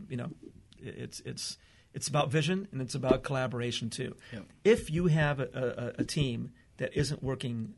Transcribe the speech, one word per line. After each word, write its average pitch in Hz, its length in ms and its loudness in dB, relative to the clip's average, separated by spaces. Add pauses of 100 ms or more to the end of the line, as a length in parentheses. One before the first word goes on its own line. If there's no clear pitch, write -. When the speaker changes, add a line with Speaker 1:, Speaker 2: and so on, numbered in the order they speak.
Speaker 1:
you 127 80 -6
know, 123 140 -4 (500)
i-, 80 60 -14
it's, - 340 -10
it's, - 380 -8 (360)
it's - 140 -6
about 143 220 2
vision 160 400 2
and 131 120 -6
it's 123 120 -6
about 131 300 2
collaboration 120 640 -2
too. 127 240 -6 (180)
Speaker 2:
Yep. 107 120 -12 (180)
Speaker 1:
If 156 280 6
you 170 160 2
have 147 340 6
a, 120 580 -2
a, 123 40 0
a - 20 4
team 123 480 0 (240)
that - 200 -4
isn't 139 260 0
working, 120 560 -2